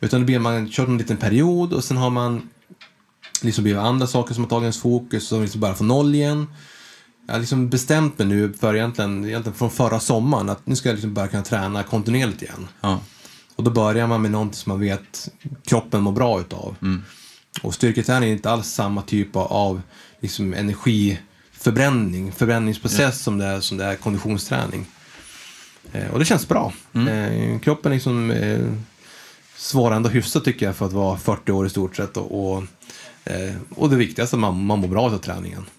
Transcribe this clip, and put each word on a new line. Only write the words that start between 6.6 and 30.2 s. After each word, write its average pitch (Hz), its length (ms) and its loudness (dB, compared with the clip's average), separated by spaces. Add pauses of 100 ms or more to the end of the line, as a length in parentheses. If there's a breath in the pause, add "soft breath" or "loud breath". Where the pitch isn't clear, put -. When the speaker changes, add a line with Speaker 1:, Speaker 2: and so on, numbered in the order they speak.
Speaker 1:
Jag - 80 -6
har 117 60 0
liksom 127 280 0
bestämt 147 500 2
mig 104 100 2
nu 101 320 2
för 107 140 2
egentligen, 107 500 -2
egentligen 110 340 -6
från 117 120 2
förra 113 300 2
sommaren 117 480 2
att 98 180 -6
nu 131 100 0
ska 127 120 -2
jag 113 60 2
liksom 104 200 -6
börja 98 140 -2
kunna 101 140 -2
träna 101 400 -2
kontinuerligt 113 600 -2
igen. 90 260 -12 (120)
Speaker 2:
Ja. 98 200 0 (560 loud breath)
Speaker 1:
Och 113 80 -2
då 117 60 4
börjar 113 360 2
man 113 160 2
med 107 80 2
någonting 107 260 -2
som - 140 -6
man 98 100 -2
vet - 480 -4 (380)
kroppen 110 360 2
mår 101 100 2
bra 110 280 2
utav. 92 420 -10
Speaker 2:
Mm. 95 200 -2 (600 loud breath)
Speaker 1:
Och 104 120 -4
styrketräning 120 540 2
är 107 40 2
inte 104 180 -2
alls 113 180 0
samma 101 340 -2
typ 101 340 0
av, 95 160 0
av 98 300 0 (380 loud breath)
liksom 98 340 -4
energiförbränning, 104 1800 0
förbränningsprocess 110 680 0
Speaker 2:
Ja. 135 120 4
Speaker 1:
som 107 260 -2
det 101 80 0
är, 98 140 -2
som 95 180 -4
det 98 60 -2
är 98 120 0
konditionsträning. 104 880 -2 (1040 loud breath)
Eh, 101 180 -6
och 113 80 -2
det 151 60 4
känns 165 240 2
bra. - 240 0 (200)
Speaker 2:
Mm. 117 160 2
Speaker 1:
Eh, 110 520 0
kroppen 151 320 2
liksom, 120 380 0
eh, 110 300 0 (960 loud breath)
svarar 117 400 2
ändå 113 120 2
hyfsat 120 360 0